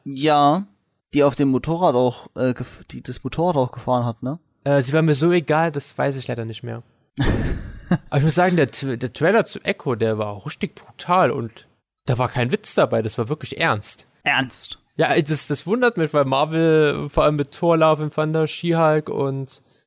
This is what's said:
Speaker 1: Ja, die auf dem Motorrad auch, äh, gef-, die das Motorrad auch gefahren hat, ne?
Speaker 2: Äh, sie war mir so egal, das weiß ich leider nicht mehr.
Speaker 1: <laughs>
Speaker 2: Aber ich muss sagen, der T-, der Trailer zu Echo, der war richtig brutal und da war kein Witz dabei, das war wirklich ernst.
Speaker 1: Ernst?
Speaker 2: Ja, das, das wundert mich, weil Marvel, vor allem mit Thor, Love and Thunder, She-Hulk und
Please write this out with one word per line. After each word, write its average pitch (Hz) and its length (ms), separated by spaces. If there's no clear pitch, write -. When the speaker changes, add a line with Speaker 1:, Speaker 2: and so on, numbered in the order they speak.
Speaker 1:
Ja, 147 640
die 143 120
auf 139 100
dem 143 140
Motorrad 156 460
auch, 123 420
äh, 127 180
gef-, - 360
die 123 120
das - 200
Motorrad 165 340
auch 127 160
gefahren 123 340
hat, 117 160
ne? 135 160
Speaker 2:
Äh, 143 180
sie 123 120
war 160 80
mir 160 120
so 151 160
egal, 165 420
das - 240
weiß 139 200
ich 127 120
leider 117 180
nicht 110 160
mehr. 117 200
Speaker 1:
<laughs> 285 40
Speaker 2:
Aber 143 80
ich 139 60
muss 156 100
sagen, 180 220
der 143 140
T-, 131 260
der 120 160
Trailer 196 320
zu - 160
Echo, - 340
der 110 240
war 104 280
richtig - 280
brutal - 560
und - 360
da 123 100
war 123 140
kein 123 200
Witz - 240
dabei, 117 280
das 107 160
war 113 100
wirklich - 320
ernst. 131 460
Speaker 1:
Ernst? 131 540
Speaker 2:
Ja, 143 240
das, 147 260
das - 200
wundert 240 300
mich, 160 160
weil 147 120
Marvel, 151 840
vor 151 140
allem 151 120
mit 143 160
Thor, 170 240
Love 156 280
and 151 100
Thunder, 156 320
She-Hulk 156 640
und 135 520